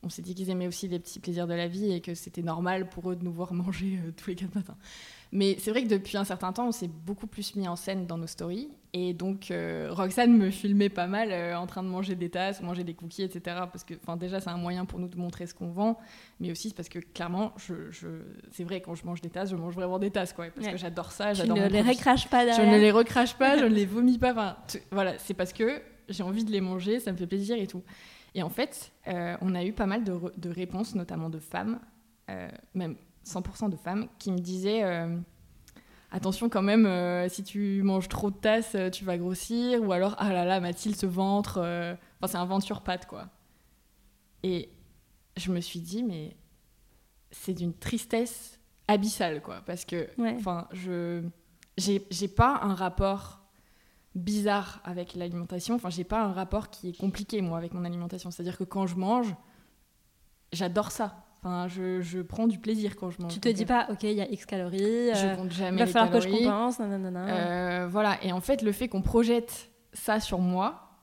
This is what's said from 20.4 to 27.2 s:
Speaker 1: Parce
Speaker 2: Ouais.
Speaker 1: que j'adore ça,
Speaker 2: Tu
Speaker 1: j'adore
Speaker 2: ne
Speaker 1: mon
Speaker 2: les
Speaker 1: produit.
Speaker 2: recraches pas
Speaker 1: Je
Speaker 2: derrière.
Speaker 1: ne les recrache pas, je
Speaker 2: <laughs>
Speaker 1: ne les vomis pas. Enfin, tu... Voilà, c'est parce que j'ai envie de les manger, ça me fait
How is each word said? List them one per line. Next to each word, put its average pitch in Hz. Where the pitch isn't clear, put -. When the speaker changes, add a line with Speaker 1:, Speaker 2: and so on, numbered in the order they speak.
Speaker 1:
Parce 214
Speaker 2:
Ouais. 208
Speaker 1:
que 175
j'adore 170
ça, 208
Speaker 2:
Tu 196
Speaker 1:
j'adore 214
Speaker 2:
ne 202
Speaker 1:
mon 202
Speaker 2:
les 196
Speaker 1:
produit. 240
Speaker 2:
recraches -
pas 247
Speaker 1:
Je 240
Speaker 2:
derrière. 214
Speaker 1:
ne 214
les 214
recrache 233
pas, 269
je 285
Speaker 2:
<laughs> -
Speaker 1:
ne 226
les 214
vomis 240
pas. 247
Enfin, 214
tu... -
Voilà, 190
c'est -
parce 180
que 254
j'ai 196
envie 202
de 214
les 196
manger, 185
ça 247
me 180
fait 175